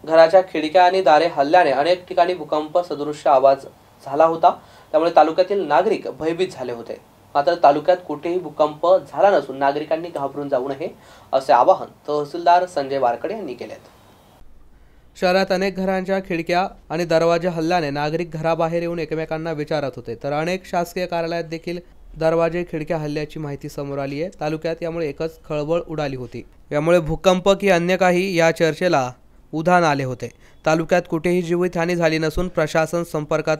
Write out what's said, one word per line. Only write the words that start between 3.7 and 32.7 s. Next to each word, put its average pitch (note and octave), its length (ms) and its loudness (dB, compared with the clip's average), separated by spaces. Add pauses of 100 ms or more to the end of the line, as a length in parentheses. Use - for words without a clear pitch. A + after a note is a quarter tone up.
झाला C#3+ 200 2
होता. E3 260 4 (420)
त्यामुळे D#3+ 240 2
तालुक्यातील E3+ 520 2
नागरिक E3+ 380 0 (140)
भयभीत E3 280 -2
झाले B2 240 -10
होते. A#2 240 -12 (380)
मात्र D3 280 2
तालुक्यात D3 340 4 (100)
कुठेही E3+ 320 -6
भूकंप D3+ 480 -2
झाला F3 440 2
नसून C#3 280 -2
नागरिकांनी D3+ 500 -2
घाबरून C#3+ 400 -8
जाऊ C3+ 200 -2
नये C#3+ 200 -8 (440)
असे C3+ 200 0
आवाहन C3 400 4 (160)
तहसीलदार E3+ 580 0
संजय C#3 320 -4
वारकडे B2 360 -2
यांनी F3 200 -10
केले. - 200 -14 (1500)
शहरात F#3+ 320 2
अनेक F#3 240 -2
घरांच्या F#3+ 440 -2
खिडक्या F3 460 -2 (240)
आणि E3+ 140 -2
दरवाजे E3 440 2
हलल्याने E3 420 -2
नागरिक D3+ 420 -4
घराबाहेर E3 500 -2
येऊन E3+ 160 -6
एकमेकांना D#3+ 540 -6
विचारत D3 440 -4
होते, A#2 260 -10
तर C#3+ 100 -6
अनेक F3 340 -4
शासकीय F3 400 -4
कार्यालयात E3+ 380 -4
देखील E3 340 -10 (400)
दरवाजे, E3 460 0
खिडक्या E3 340 -6
हलल्याची D3+ 400 -6
माहिती D3 300 -10
समोर C#3 300 -8
आली C#3 240 -6
आहे. F#3+ 80 -8 (100)
तालुक्यात D#3 420 -4
यामुळे E3 260 -4
एकच D#3+ 360 -8
खळबळ D#3 440 -2
उडाली D3+ 280 -6
होती. B2 260 -12 (300)
यामुळे D#3 280 4
भूकंप F3+ 500 2
की G3 180 2
अन्य F3 280 2
काही F3+ 400 0
या E3 140 4
चर्चेला D#3+ 600 0 (420)
उधाण E3+ 320 2
आले C#3+ 200 2
होते. A#2+ 240 -8 (360)
तालुक्यात E3 460 2
कुठेही F3 320 0
जीवितहानी F3 540 -2
झाली D#3+ 220 2
नसून D#3+ 300 -2
प्रशासन E3 540 0